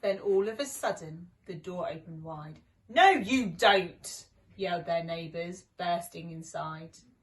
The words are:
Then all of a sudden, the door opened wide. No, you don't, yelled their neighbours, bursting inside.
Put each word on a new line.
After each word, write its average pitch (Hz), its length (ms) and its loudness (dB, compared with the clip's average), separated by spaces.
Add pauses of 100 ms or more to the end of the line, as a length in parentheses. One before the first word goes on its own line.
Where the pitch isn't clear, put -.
Then 196 200 0
all 196 280 4
of 226 120 -6
a 285 60 0
sudden, 170 600 -6 (180)
the 190 80 -10
door 180 360 -6
opened 160 320 -10
wide. 156 380 -12 (280)
No, 339 220 8
you 247 360 2
don't, 190 800 2 (280)
yelled 175 320 -4
their 170 160 0
neighbours, 165 600 -8 (140)
bursting 170 520 -4
inside. 160 680 -10 (260)